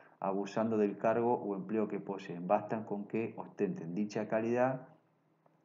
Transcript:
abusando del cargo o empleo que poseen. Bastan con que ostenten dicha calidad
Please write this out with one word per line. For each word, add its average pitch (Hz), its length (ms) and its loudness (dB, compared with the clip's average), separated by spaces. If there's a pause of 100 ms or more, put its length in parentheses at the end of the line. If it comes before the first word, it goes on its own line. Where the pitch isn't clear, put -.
(200)
abusando 101 580 0
del 101 200 4
cargo 117 360 4
o 104 220 0
empleo 101 320 0
que 101 120 -4
poseen. 90 480 -6
Bastan 107 360 2
con 101 240 -6
que 110 280 -2
ostenten 87 600 -4
dicha 104 320 -2
calidad 120 600 2 (760)